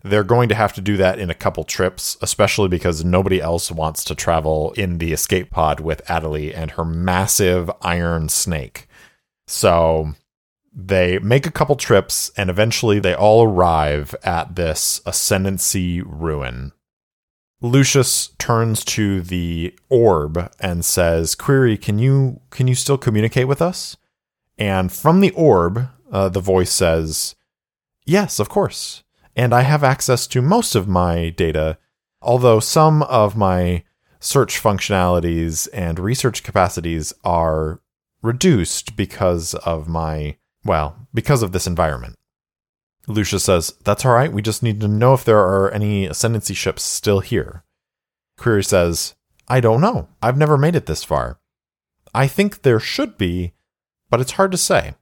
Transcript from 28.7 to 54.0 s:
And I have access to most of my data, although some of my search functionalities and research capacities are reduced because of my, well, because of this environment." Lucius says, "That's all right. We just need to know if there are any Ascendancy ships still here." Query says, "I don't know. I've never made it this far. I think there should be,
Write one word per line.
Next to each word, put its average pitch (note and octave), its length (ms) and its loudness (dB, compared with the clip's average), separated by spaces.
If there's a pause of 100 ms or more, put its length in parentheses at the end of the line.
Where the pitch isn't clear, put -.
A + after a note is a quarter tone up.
And A#2+ 180 2
I B2 80 6
have C#3+ 220 2
access C3 440 2
to B2 140 0
most G3+ 340 2
of G2 120 0
my F2 420 0
data, D#2+ 480 -2 (440)
although A#2+ 380 4
some D#3 440 2
of G#2+ 340 2
my F2+ 460 0 (360)
search - 420 -2
functionalities F2 1120 0
and E2+ 280 -4
research A2 440 -2
capacities E2+ 680 -2 (100)
are D#2+ 560 0 (440)
reduced A#2 720 0
because F2+ 580 -2
of D#2+ 340 -6
my, D#2 480 -4 (300)
well, D#2 480 -4
because A#2+ 300 0
of F#2 80 -4
this F#2 160 -4
environment." C#2+ 500 -4 (920)
Lucius G2+ 360 -2
says, F2 300 0 (100)
"That's G#2 220 -2
all B2 80 4
right. C#3 180 2
We A2 120 -6
just G#2+ 180 -4
need A2 200 -2
to G#2 60 -2
know A#2 280 4
if B2 100 -6
there G#2+ 140 6
are G2 320 2
any G#2 340 -2
Ascendancy G#2 480 -4
ships - 300 -6
still - 360 0
here." - 440 -6 (760)
Query G#2 260 2
says, F2 520 0 (320)
"I C3 120 4
don't A#2 220 4
know. F3+ 260 0 (140)
I've B2+ 160 0
never D3+ 180 4
made D#3 200 2
it - 100 -2
this - 180 -6
far. B1+ 360 -4 (720)
I C3+ 140 2
think G3+ 340 -2
there A#2 180 4
should - 380 -6
be, F2 360 -4 (580)